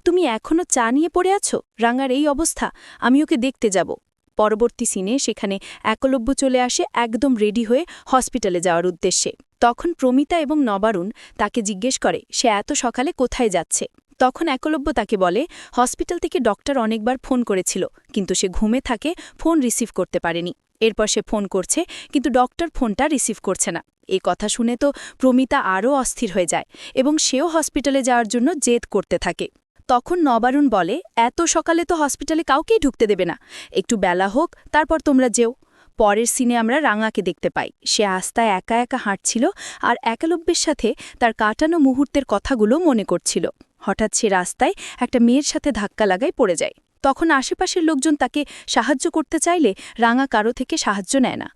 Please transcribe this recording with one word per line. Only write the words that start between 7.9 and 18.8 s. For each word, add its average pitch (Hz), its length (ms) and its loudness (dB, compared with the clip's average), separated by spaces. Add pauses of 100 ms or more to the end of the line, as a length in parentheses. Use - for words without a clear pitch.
হসপিটালে 214 560 0
যাওয়ার 170 240 2
উদ্দেশ্যে। 180 480 -2 (260)
তখন 247 340 2
প্রমিতা 285 460 2
এবং 302 240 0
নবারুণ 202 480 0 (260)
তাকে 208 240 -2
জিজ্ঞেস 208 380 -4
করে, 175 220 -2 (100)
সে - 160 0
এত 208 260 0
সকালে 269 380 -2
কোথায় 247 380 -2
যাচ্ছে। - 380 -2 (320)
তখন 262 280 2
একলব্য 302 460 -2
তাকে 262 240 -2
বলে, 185 300 0 (240)
হসপিটাল 285 480 -2
থেকে 349 200 -2
ডক্টর 240 380 0
অনেকবার 226 460 -2
ফোন 247 200 0
করেছিল, 190 440 -2 (260)
কিন্তু 190 200 -2
সে 190 140 0
ঘুমে 214 340 0